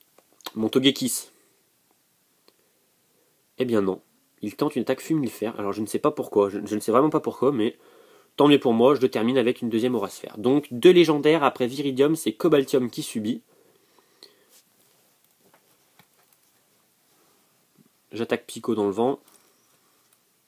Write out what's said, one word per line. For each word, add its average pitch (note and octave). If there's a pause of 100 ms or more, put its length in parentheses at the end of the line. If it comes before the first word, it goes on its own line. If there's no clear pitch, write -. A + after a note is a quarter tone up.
(560)
mon A2
Togekiss. C#3+ (2250)
Eh B2+
bien A2+
non, F#2+ (400)
il G#2
tente D3
une A#2+
attaque C3
Fulmifère. A#2+
Alors G2+
je G2+
ne A2
sais -
pas -
pourquoi, G2+
je, G2+
je A2
ne G#2+
sais -
vraiment C#3
pas D3+
pourquoi, D3
mais A2+ (560)
tant C#3+
mieux C#3+
pour B2
moi, B2
je A2+
le B2+
termine B2
avec B2
une A#2
deuxième A#2
Aura G2
Sphère. -
Donc C3
deux B2
légendaires D#3
après C3
Viridium, C#3
c'est A2
Cobaltium C3+
qui D#3
subit. A#2 (4000)
J'attaque A2+
Pico A2+
dans G#2+
le G2+
vent. A#2 (1300)